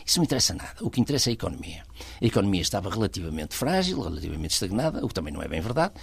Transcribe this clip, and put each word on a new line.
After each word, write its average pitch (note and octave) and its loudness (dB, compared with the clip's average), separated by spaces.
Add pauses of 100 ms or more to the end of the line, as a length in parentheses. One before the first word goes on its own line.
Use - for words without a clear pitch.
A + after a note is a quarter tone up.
"Isso - 4
não E3+ 6
interessa - 2
nada, - -8
o E3 -2
que - 2
interessa C3 4
é - 2
a A2+ 2
economia." - -6 (380)
A A#2+ 4
economia G2+ 4
estava F#2+ 0
relativamente E2 -2
frágil, F#3 2
relativamente D#2 -2
estagnada, A2 0
o - -2
que - -4
também E2+ -4
não D2 -6
é C#2+ -6
bem D#2 -2
verdade, C3+ 0